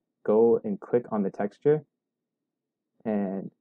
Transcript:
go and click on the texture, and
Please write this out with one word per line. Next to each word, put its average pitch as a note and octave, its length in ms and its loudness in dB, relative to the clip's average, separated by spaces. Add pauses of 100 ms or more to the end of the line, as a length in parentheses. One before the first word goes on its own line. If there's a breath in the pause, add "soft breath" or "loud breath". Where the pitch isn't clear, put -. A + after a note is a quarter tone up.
(260)
go A2+ 380 4
and G#2 160 -6
click B2 320 -2
on G#2+ 120 -2
the F3+ 80 -2
texture, D3 520 -2 (1200)
and G2 460 -4 (120)